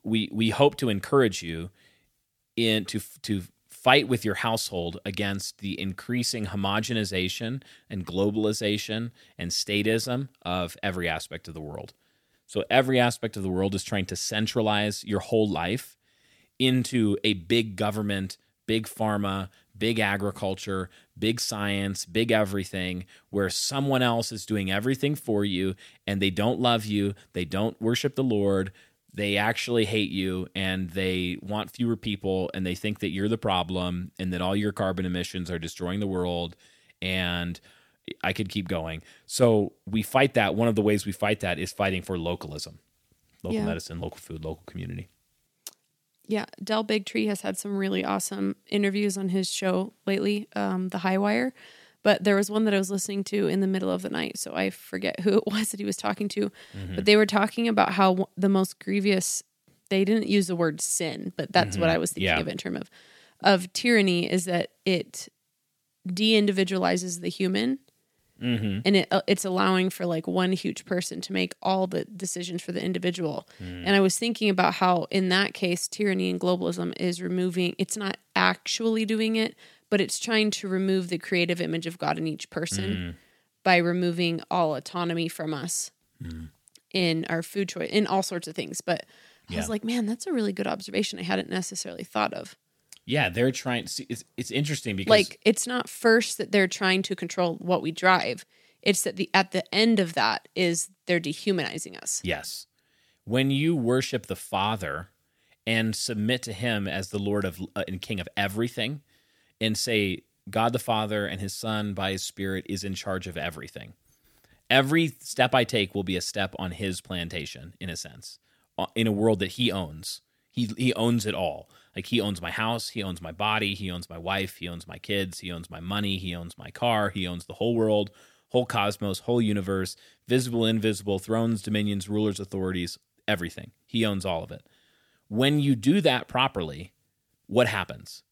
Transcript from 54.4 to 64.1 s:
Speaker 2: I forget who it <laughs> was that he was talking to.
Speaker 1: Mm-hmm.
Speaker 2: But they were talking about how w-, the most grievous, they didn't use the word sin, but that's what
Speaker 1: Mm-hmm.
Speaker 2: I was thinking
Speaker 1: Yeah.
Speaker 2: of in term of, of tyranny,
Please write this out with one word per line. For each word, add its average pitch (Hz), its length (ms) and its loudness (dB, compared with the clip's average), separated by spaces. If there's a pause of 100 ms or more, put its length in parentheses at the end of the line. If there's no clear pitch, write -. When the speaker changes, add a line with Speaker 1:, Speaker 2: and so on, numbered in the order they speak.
Speaker 2:
I 95 140 0
forget - 500 -4
who 196 200 4
it - 80 0
<laughs> 208 60 -2
was 220 180 -2
that 196 100 -10
he 202 40 -4
was 202 120 -2
talking 208 320 -2
to. 202 200 -2 (240)
Speaker 1:
Mm-hmm. 90 220 -8
Speaker 2:
But 190 80 -2
they 208 140 8
were 214 80 8
talking 214 420 2
about 208 320 4
how 190 120 8
w-, 185 160 2 (100)
the 190 100 2
most 190 320 2
grievous, 196 640 0 (460)
they 196 160 4
didn't 214 240 2
use 196 180 4
the 180 80 -2
word 160 240 0
sin, - 560 -4
but - 160 -6
that's 131 260 4
what 170 100 4
Speaker 1:
Mm-hmm. 165 80 4
Speaker 2:
I - 20 2
was - 160 -2
thinking - 160 0
Speaker 1:
Yeah. 82 100 4
Speaker 2:
of 165 80 -2
in - 80 -6
term - 220 -6
of, - 120 -10 (520)
of 185 320 4
tyranny, 196 580 4